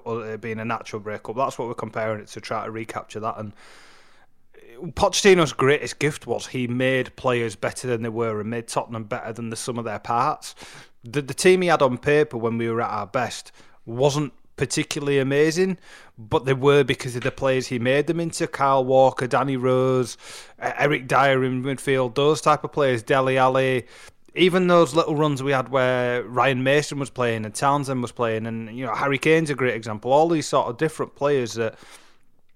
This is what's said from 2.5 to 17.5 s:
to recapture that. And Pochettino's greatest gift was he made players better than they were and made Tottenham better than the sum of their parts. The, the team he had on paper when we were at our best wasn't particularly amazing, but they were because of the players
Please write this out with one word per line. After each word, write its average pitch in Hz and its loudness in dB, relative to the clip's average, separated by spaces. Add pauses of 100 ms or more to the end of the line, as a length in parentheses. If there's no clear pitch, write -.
to 110 -10
recapture 110 -12
that. 110 -8
And 104 -12 (1400)
Pochettino's 185 4
greatest 135 0
gift 147 -2
was 110 -6
he 127 -6
made 127 -2
players 117 -2
better - -6
than 117 -2
they 117 -6
were 110 -4
and 104 -6
made 117 -8
Tottenham 117 -6
better 113 -8
than 117 -10
the 110 -8
sum 117 -8
of 117 -6
their 104 -6
parts. 123 -2 (480)
The, 123 -4
the 135 -6
team 185 4
he 180 0
had 151 4
on 127 4
paper 147 2
when 113 -2
we 117 -2
were 117 -2
at 107 -4
our 104 -6
best - -6 (340)
wasn't 135 0 (240)
particularly 143 -2
amazing, 156 2 (400)
but 117 -2
they 135 2
were 139 4
because 127 -4
of 120 -6
the 131 -2
players 131 -2